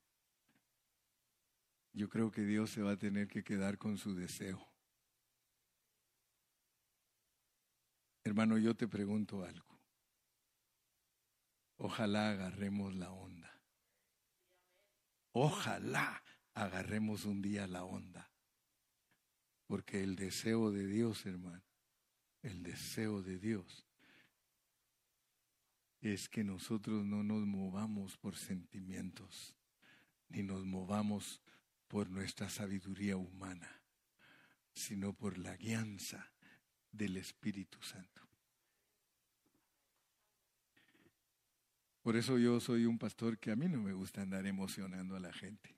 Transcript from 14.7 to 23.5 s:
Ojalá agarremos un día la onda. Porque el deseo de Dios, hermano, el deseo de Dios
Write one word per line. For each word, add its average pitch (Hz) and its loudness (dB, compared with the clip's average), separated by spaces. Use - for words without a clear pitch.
Ojalá - 2
agarremos 104 -2
un 101 0
día 101 0
la 92 -4
onda. 92 -10
Porque 98 -2
el 95 0
deseo 107 2
de 98 0
Dios, 107 2
hermano, 90 -8
el 92 -8
deseo 104 -2
de 92 -6
Dios 104 -4